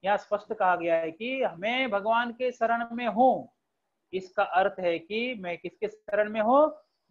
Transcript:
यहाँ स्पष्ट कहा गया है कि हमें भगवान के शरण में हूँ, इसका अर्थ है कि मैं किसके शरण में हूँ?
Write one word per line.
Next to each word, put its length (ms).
यहाँ 120
स्पष्ट 360
कहा 220
गया 200
है 160
कि 320
हमें 460
भगवान 420
के 200
शरण 400
में 160
हूँ, 460
इसका 300
अर्थ 360
है 200
कि 360
मैं 220
किसके 300
शरण 420
में 120
हूँ? 360